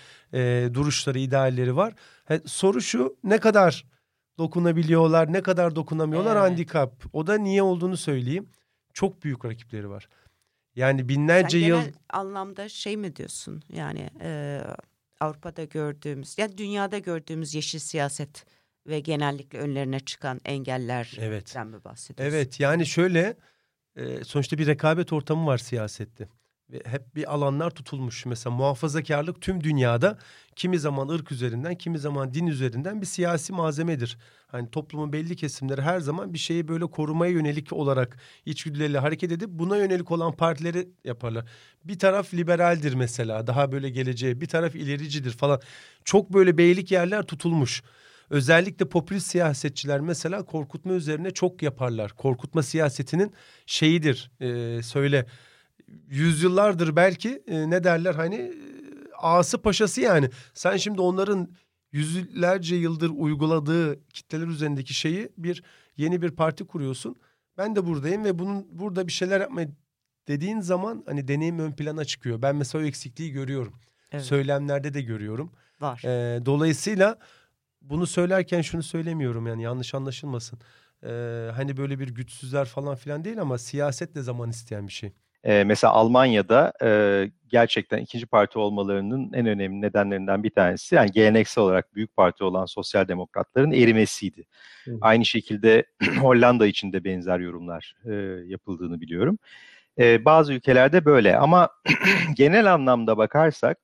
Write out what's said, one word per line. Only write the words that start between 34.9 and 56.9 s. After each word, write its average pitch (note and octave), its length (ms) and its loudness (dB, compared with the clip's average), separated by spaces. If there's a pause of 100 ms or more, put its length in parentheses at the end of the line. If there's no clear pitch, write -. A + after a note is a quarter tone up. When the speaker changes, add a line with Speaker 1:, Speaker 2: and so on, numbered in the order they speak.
Speaker 1:
belli D#3+ 220 -6
kesimleri C3+ 460 -6
her F3 180 0
zaman F3 340 -6
bir D#3+ 40 -8
şeyi E3+ 300 -4
böyle E3 180 -4
korumaya E3 460 -2
yönelik D3+ 420 -2
olarak C3+ 440 -2 (280)
içgüdüleriyle D3 540 -4
hareket D#3 320 -2
edip F3+ 180 -6
buna F3 280 -2
yönelik F#3 340 0
olan E3+ 200 -2
partileri E3+ 580 -2 (140)
yaparlar. A#2 420 -8 (380)
Bir F3+ 160 -12
taraf F#3+ 340 0
liberaldir E3+ 600 0
mesela, A#2 540 -4
daha C3+ 240 0
böyle C3+ 180 -6
geleceğe, B2+ 520 -4
bir E3+ 60 -6
taraf E3 280 -2
ilericidir C#3+ 560 -6
falan. C#3 300 0 (440)
Çok F3+ 280 2
böyle F#3 240 6
beylik F3+ 340 4
yerler F#3 320 0
tutulmuş. D#3+ 600 -2 (460)
Özellikle E3 600 2
popülist F3+ 380 -2
siyasetçiler C#3+ 720 -2
mesela F3 460 -4
korkutma D#3+ 480 -8
üzerine E3 380 -4
çok F3+ 300 -2
yaparlar. A#2+ 500 -4
Korkutma C3+ 520 -2
siyasetinin D#3+ 720 0 (320)
şeyidir, D#3 760 0
e, A#2+ 440 -4
söyle, C#3 420 0 (800)
yüzyıllardır E3 880 2